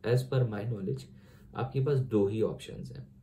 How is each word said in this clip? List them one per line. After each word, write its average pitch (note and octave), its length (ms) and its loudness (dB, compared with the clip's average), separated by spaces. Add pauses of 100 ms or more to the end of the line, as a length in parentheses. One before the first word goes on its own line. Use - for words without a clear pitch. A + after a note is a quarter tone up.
as B2+ 200 4
per C3 200 2
my G#2 200 -4
knowledge A2+ 380 -4 (520)
आपके A#2 260 -2
पास C#3 160 2 (120)
दो G#2 180 4
ही A2 160 0
options - 480 -6
हैं। - 140 -14 (180)